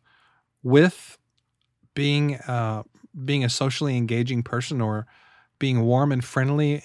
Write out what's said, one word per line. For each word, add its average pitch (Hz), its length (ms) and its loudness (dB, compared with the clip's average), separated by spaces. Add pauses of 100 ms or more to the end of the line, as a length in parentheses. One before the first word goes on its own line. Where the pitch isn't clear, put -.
(640)
with 147 540 4 (760)
being, 143 420 0
uh, 113 480 -4 (400)
being 139 220 0
a 117 40 2
socially 135 460 -2
engaging 120 480 -2
person, 123 380 -6
or 107 260 -4 (520)
being 127 240 0
warm 127 280 4
and 127 120 0
friendly 147 600 0